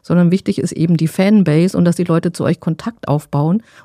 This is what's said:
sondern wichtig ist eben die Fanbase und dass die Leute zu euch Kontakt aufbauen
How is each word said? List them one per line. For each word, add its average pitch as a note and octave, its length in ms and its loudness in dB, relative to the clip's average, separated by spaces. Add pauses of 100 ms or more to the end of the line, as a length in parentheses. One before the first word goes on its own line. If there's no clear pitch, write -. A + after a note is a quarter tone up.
sondern E3+ 280 2
wichtig F#3+ 280 -2
ist G3 140 -4
eben E3+ 240 0
die D#3+ 120 0
Fanbase F#3 680 2
und F3 80 2
dass F3 120 2
die F3+ 80 -2
Leute E3+ 280 0
zu - 120 -6
euch F3 140 0
Kontakt - 480 -8
aufbauen D3+ 560 -2 (220)